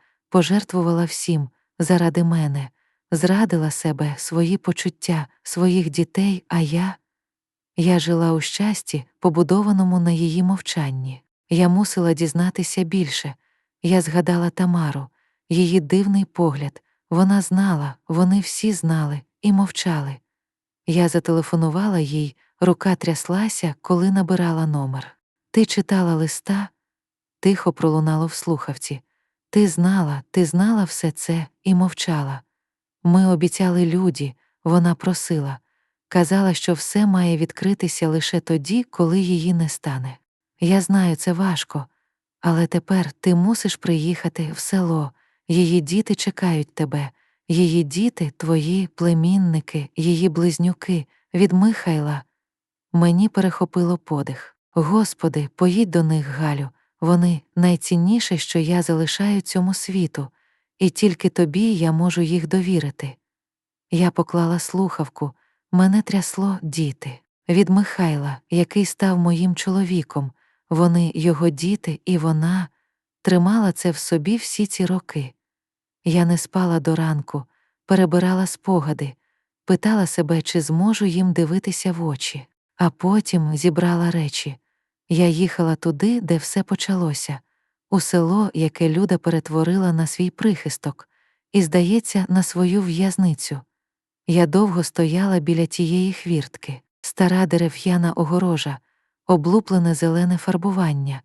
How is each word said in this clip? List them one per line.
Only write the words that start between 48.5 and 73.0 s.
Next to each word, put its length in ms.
племінники, 1080
її 340
близнюки, 760
від 180
Михайла». 720
Мені 360
перехопило 680
подих. 580
«Господи, 840
поїдь 360
до 120
них, 240
Галю. 420
Вони 400
найцінніше, 800
що 220
я 220
залишаю 600
цьому 320
світу, 540
і 100
тільки 400
тобі 440
я 180
можу 300
їх 260
довірити». 680
Я 200
поклала 480
слухавку. 720
Мене 300
трясло, 600
«Діти. 580
Від 200
Михайла, 680
який 360
став 320
моїм 380
чоловіком. 760
Вони 460
його 340
діти, 560
і 120
вона 500